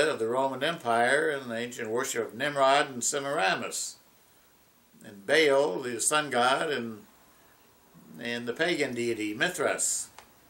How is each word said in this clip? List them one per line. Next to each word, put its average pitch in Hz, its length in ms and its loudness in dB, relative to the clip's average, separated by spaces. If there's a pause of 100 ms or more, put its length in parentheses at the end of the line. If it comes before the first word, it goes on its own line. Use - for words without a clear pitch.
of 131 100 0
the 110 100 0
Roman 131 360 0
Empire 139 640 2
and 135 220 -4
the 113 60 -4
ancient 120 300 -6
worship 117 420 -2
of 107 60 -16
Nimrod 143 540 2
and 131 140 -8
Semiramis, 143 920 -2 (1080)
and 101 220 -20
Baal, 151 520 4
the 120 220 -6
sun 151 300 0
god, 135 400 2
and, 117 320 -6 (1160)
and 120 280 -6
the 120 60 -4
pagan 147 420 -2
deity 107 400 -2
Mithras. 135 720 -2 (420)